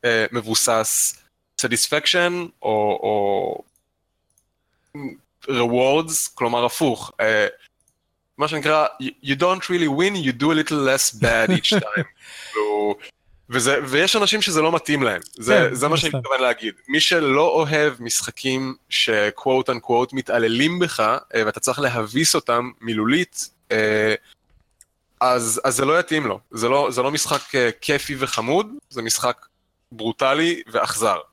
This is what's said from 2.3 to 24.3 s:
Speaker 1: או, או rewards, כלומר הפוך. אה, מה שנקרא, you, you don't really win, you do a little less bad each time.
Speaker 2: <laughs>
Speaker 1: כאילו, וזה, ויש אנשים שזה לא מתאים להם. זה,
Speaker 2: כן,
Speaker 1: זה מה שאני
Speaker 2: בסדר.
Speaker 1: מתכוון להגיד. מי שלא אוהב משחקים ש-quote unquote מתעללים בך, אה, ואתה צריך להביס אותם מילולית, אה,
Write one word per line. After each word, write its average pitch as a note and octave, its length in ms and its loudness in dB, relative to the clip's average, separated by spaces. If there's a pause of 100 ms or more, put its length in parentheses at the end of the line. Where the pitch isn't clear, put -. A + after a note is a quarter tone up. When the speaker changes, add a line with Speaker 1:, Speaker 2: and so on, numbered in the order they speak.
Speaker 1:
או, G#2+ 420 0
או G2+ 600 -2 (1800)
rewards, C3+ 840 0
כלומר A#2+ 320 0
הפוך. B2 460 -2 (100)
אה, G#2+ 260 2 (920)
מה D3 100 -2
שנקרא, D3+ 380 2 (160)
you, - 240 -10
you C3+ 100 0
don't F3 280 0
really F3 260 0 (100)
win, G3 160 2 (100)
you B2 160 -2
do C#3+ 40 2
a D#3+ 100 4
little D3+ 320 0
less C3 340 0
bad A#2 280 4
each F#3 300 2
time. G#2+ 240 -4 (260)
Speaker 2:
<laughs> - 220 -18
Speaker 1:
כאילו, G#2 440 0 (540)
וזה, B2+ 380 2
ויש E3+ 280 2
אנשים G#3 260 2
שזה D#3+ 200 0
לא D#3+ 100 4
מתאים D3 320 0
להם. G2 180 0 (120)
זה, A#2 360 2
Speaker 2:
כן, B2+ 60 -6
Speaker 1:
זה C#3+ 120 0
מה D3+ 100 2
שאני D#3 120 0
Speaker 2:
בסדר. C#3 100 -4
Speaker 1:
מתכוון C3 220 -2
להגיד. A#2 320 -2 (140)
מי C#3+ 120 0
שלא D#3 500 4
אוהב D3+ 500 2
משחקים C3 760 -4 (140)
ש-quote A#2 840 0
unquote A#2+ 420 0
מתעללים B2 680 0
בך, F3 200 -2
אה, A2+ 460 0
ואתה G#2+ 140 -4
צריך B2+ 200 -2
להביס B2 560 0
אותם A#2+ 360 -2 (100)
מילולית, A#2 680 -2 (220)
אה, G#2+ 420 2 (1080)